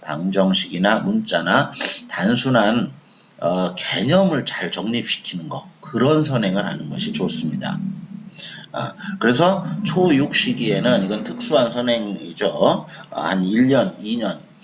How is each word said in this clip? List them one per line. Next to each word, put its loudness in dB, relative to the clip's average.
방정식이나 0
문자나 0
단순한, 2
어, 0
개념을 2
잘 -6
정립시키는 -4
거, -10
그런 2
선행을 0
하는 -8
것이 -6
좋습니다. -4
아, -6
그래서 4
초 4
육 2
시기에는 2
이건 -4
특수한 0
선행이죠. 0
아, -4
한 2
일 4
년, 4
이 -4
년, -4